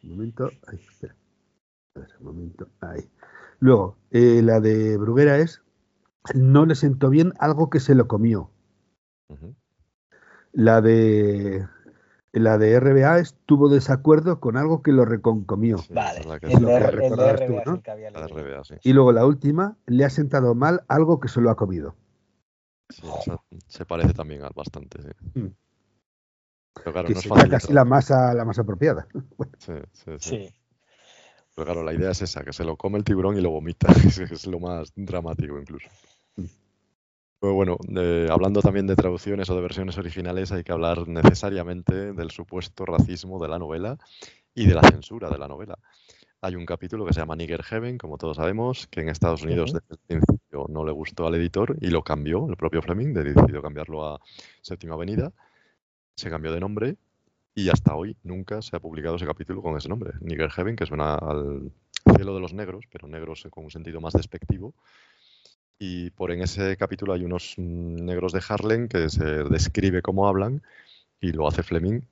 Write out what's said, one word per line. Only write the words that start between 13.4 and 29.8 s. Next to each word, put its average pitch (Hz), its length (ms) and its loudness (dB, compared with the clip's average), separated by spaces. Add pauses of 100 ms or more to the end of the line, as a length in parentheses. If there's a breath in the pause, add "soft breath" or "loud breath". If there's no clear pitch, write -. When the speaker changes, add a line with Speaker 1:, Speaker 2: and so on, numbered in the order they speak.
Speaker 1:
"Tuvo 147 240 6
desacuerdo 151 720 4
con 120 180 -2
algo 160 260 0
que 151 80 4
lo 127 140 8
reconcomió". 110 760 0
Speaker 2:
Sí, 82 140 -14
esa - 0 -
Speaker 3:
Vale, - 260 -4
Speaker 2:
es 82 60 -12
la 78 140 -10
que 78 80 -10
Speaker 3:
el 123 140 8
Speaker 1:
Lo 113 60 4
Speaker 3:
de 120 60 6
Speaker 1:
que 123 60 6
Speaker 3:
R-, - 80 4
el - 80 0 (200)
de 127 160 4
Speaker 1:
recordabas - 80 2
tú, 131 40 -2
Speaker 3:
R 123 100 -2
B 120 40 -2
A 120 40 -4
es 117 60 -6
Speaker 1:
¿no? 170 80 -2
Speaker 3:
el 175 60 -10
que 110 100 -14
había 107 200 -14
Speaker 2:
La - 100 -14
de 80 60 -10
Speaker 3:
leído. 78 120 -12
Speaker 2:
R 71 100 -10
B 69 80 -12
A, 69 60 -14
sí. 76 200 -20
Speaker 1:
Y 131 100 6
luego 131 200 10
la 117 120 6
última, 147 520 2 (100)
"Le 127 180 4
ha 139 40 0
sentado 131 460 2
mal 156 320 2
algo 156 320 2
que 131 100 -6
se 120 120 -2
lo 117 80 6
ha 110 60 2
comido". 87 400 -6 (960)
Speaker 2:
Sí, - 120 -20 (200)
esa 85 200 -8 (260)
se - 180 -14
parece 85 280 0
también 76 300 -10
a 71 60 -14
bastante, - 520 -14
sí. - 380 -14
Speaker 1:
Mm. 101 80 -8 (1300)
Speaker 2:
Pero - 180 -12
claro, 85 140 -6
Speaker 1:
Que - 60 -2
Speaker 2:
no 92 60 -4
es 95 40 -10
Speaker 1:
sería 104 140 -2
Speaker 2:
fácil - 120 6
de 135 80 2
Speaker 1:
casi - 160 -2
la 143 100 8
Speaker 2:
traducir. 120 60 2
Speaker 1:
más 135 220 2
a-, 127 240 2
la 117 100 -2
más 110 140 -4
apropiada. 101 540 -2
<laughs> - 460 -12
Speaker 2:
Sí, - 140 -14 (200)